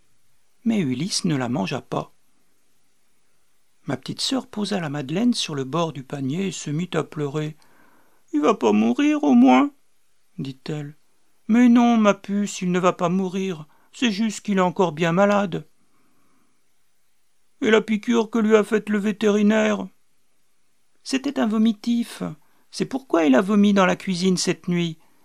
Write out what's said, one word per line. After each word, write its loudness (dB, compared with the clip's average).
Mais 0
Ulysse -2
ne 0
la -4
mangea -4
pas. -8
Ma -6
petite -10
sœur -4
posa -6
la -6
madeleine -2
sur -6
le -4
bord -4
du -12
panier -6
et -8
se -10
mit -4
à -2
pleurer. « -8
Il -2
va 4
pas 2
mourir, 2
au 4
moins ? » 6
dit-elle. « -12
Mais 6
non, 6
ma 4
puce, -6
il -2
ne 0
va 4
pas -2
mourir. -4
C'est -2
juste -4
qu'il -2
est 4
encore 0
bien -2
malade. » « 0
Et 2
la 4
piqûre -2
que -2
lui 4
a 4
faite -2
le 0
vétérinaire ? » « 0
C'était -6
un 0
vomitif. -2
C'est -4
pourquoi -4
il 4
a 4
vomi 4
dans 4
la 0
cuisine -2
cette -4
nuit. -2